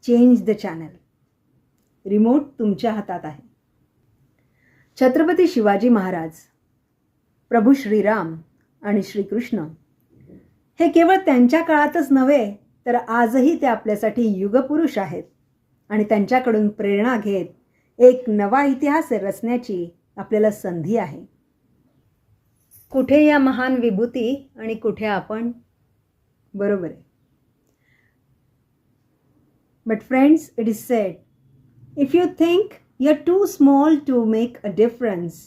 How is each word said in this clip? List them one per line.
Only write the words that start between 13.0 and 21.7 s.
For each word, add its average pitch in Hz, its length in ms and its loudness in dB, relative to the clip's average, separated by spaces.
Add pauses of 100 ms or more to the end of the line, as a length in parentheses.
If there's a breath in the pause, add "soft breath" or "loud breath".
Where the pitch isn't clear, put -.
ते 285 60 0
आपल्यासाठी 220 560 -2
युगपुरुष 233 760 -2
आहेत 175 260 -8 (640)
आणि 214 160 -2
त्यांच्याकडून 214 640 0
प्रेरणा 208 520 -2
घेत 196 260 -4 (520)
एक 254 300 6
नवा 208 360 0
इतिहास 285 480 -2
रचण्याची 196 840 -6 (220)
आपल्याला 214 340 -2
संधी 185 460 -6
आहे. 180 300 -8 (1600)